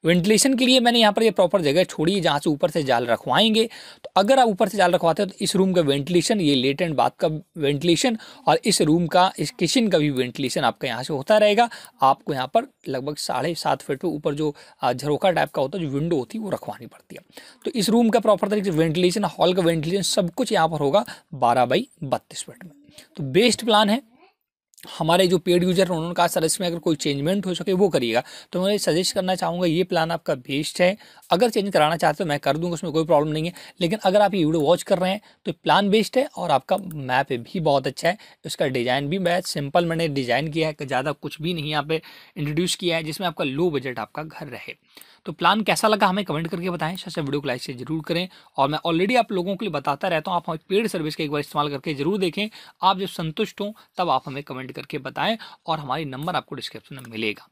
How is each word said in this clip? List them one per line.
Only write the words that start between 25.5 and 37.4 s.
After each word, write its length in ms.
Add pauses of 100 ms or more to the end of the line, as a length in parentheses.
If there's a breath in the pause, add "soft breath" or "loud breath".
यूजर 260
हैं 80
उन्होंने 180
कहा, 120
"सर, 180
इसमें 240
अगर 100
कोई 180
चेंजमेंट 500
हो 80
सके 180
वो 160
करिएगा।" 340 (300 loud breath)
तो 140
मैं 120
सजेस्ट 360
करना 200
चाहूँगा 320
ये 180
प्लान 260
आपका 240
बेस्ट 460
है, 160 (340 loud breath)
अगर 200
चेंज 220
कराना 240
चाहते 280
हो 40
मैं 120
कर 160
दूँगा, 180
उसमें 180
कोई 120
प्रॉब्लम 280
नहीं 120
है। 80 (280 loud breath)
लेकिन 220
अगर 180
आप 140
ये 100
वीडियो 180
वॉच 200
कर 160
रहे 120
हैं 100 (240 soft breath)
तो 80
प्लान 380
बेस्ट 280
है 180
और 140
आपका 260
मैप 560
भी 280